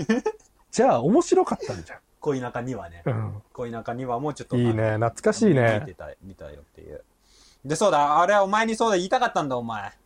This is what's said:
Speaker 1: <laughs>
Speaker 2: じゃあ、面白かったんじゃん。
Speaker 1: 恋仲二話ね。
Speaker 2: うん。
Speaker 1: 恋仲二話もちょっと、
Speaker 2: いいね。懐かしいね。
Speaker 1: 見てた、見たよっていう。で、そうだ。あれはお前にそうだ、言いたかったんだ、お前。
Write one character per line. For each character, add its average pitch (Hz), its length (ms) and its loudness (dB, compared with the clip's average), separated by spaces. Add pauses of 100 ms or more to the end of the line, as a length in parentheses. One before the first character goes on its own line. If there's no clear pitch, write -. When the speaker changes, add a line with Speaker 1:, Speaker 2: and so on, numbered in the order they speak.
(320)
Speaker 1:
<laughs> - 400 -20
Speaker 2:
じ 214 100 2
ゃ 247 120 6
あ、 120 80 0
面 220 200 4
白 370 220 4
か 240 100 -4
っ - 100 -10
た - 100 -6
ん 85 100 -10
じ - 80 -20
ゃ - 40 -18
ん。 - 20 -20 (200)
Speaker 1:
恋 135 220 -4
仲 123 200 -8
二 123 140 -6
話 90 160 -12
ね。 82 160 -20
Speaker 2:
う 143 40 -2
ん。 104 320 -4 (100)
Speaker 1:
恋 120 180 -10
仲 117 240 -8
二 127 120 -8
話 120 120 -2
も 147 160 -4
ち - 80 -14
ょ - 20 -10
っ - 40 -20
と、 131 80 -2
Speaker 2:
い 120 60 2
い 117 120 2
ね。 110 200 0
懐 113 160 0 (120)
か 214 100 4
し 208 160 0
い 175 60 6
ね。 117 260 4
Speaker 1:
見 - 60 -10
て - 80 -16
た、 76 160 -14 (100)
見 95 140 -18
た 73 160 -18
よ 73 120 -20
っ - 20 -20
て - 160 -20
い 80 120 -18
う。 73 120 -16 (600)
で、 143 120 -4
そ 208 120 4
う - 40 4
だ。 147 280 4
あ 175 60 4
れ 202 80 2
は 208 80 4
お 190 60 0
前 214 180 2
に 226 80 -2
そ 226 140 0
う - 20 2
だ、 202 60 2
言 180 100 -2
い - 20 -8
た 254 120 2
か 247 60 0
っ - 60 -2
た 175 100 0
ん 147 60 -4
だ、 131 80 -2
お 123 60 -4
前。 107 300 -8 (140)